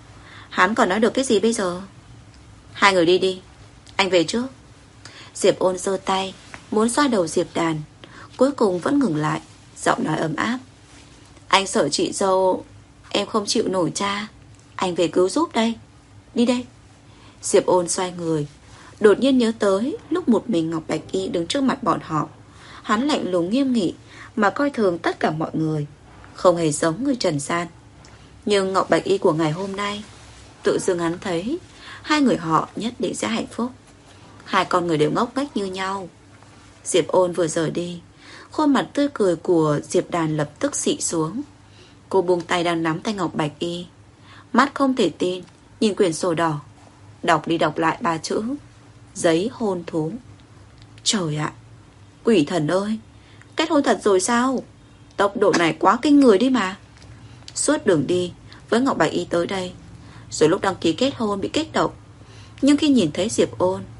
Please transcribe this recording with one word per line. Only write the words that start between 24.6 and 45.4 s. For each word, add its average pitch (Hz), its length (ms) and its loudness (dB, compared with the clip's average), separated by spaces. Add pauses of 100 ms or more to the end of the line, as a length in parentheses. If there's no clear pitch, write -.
thường 196 280 0
tất 349 220 -4
cả 180 100 0
mọi 156 220 -4
người, 156 340 -2 (480)
không 180 220 4
hề 165 160 0
giống 165 320 -2
người 277 120 0
trần 165 240 -2
gian. 175 260 -4 (800)
Nhưng 196 260 2
Ngọc 185 180 0
Bạch 165 140 2
Y 196 140 0
của 190 140 2
ngày 156 200 0
hôm 190 240 -8
nay, 202 280 -8 (580)
tự - 160 0
dưng 185 200 0
hắn 170 200 -2
thấy 202 400 -4 (440)
hai 302 180 2
người 226 160 4
họ 160 400 0
nhất 226 220 -6
định 196 160 -4
sẽ 214 140 -4
hạnh 214 180 -2
phúc. 247 240 -6 (760)
Hai 185 200 0
con 180 220 0
người 160 120 0
đều 151 120 2
ngốc 202 260 -2
nghếch 285 200 -6
như 202 100 -4
nhau. 190 420 -6 (760)
Diệp 160 240 2
Ôn 180 240 2
vừa 175 140 0
rời 156 240 -2
đi, 175 300 -6 (500)
khuôn 302 220 2
mặt 196 200 2
tươi 285 220 0
cười 180 220 2
của 156 520 2
Diệp 170 220 0
Đàn 160 260 -2
lập 151 220 -2
tức - 180 -4
xị 185 240 0
xuống. 175 420 -4 (680)
Cô 190 140 2
buông 175 180 2
tay 170 240 -2
đang 170 180 0
nắm 165 180 -2
tay 220 140 -4
Ngọc 180 200 -4
Bạch 151 240 -4
Y, 175 280 -8 (640)
mắt 262 220 2
không 262 200 0
thể 220 140 2
tin 180 360 -6 (360)